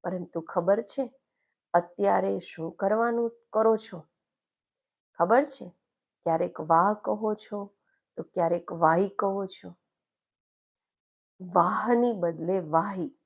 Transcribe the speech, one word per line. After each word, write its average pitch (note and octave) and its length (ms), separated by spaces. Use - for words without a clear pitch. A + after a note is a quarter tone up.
પરંતુ F3 360
ખબર F#3+ 420
છે - 380
અત્યારે F#3+ 640
શું E3 340
કરવાનું A#3 600
કરો A3 240
છો? F3+ 320
ખબર A3 300
છે? G3 240
ક્યારેક E3+ 380
વાહ E3+ 340
કહો G#3+ 400
છો, G3+ 360
તો D#3+ 60
ક્યારેક E3+ 500
વાહી E3+ 360
કહો G3 380
છો. F3+ 280
વાહની G3+ 720
બદલે F3 480
વાહી. E3 640